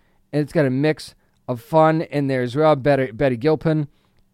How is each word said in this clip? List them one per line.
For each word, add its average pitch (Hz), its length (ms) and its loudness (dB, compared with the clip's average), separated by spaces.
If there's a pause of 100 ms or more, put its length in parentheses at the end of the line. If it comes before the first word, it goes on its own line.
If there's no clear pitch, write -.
(320)
and 147 100 0
it's 135 120 -8
got 160 100 2
a 131 60 0
mix 147 440 -2 (320)
of 123 140 -6
fun 160 420 2
in 143 240 -4
there 131 160 -2
as 123 140 -4
well. 151 200 4
Betty, 131 340 0
Betty 127 260 -2
Gilpin 156 520 -2 (460)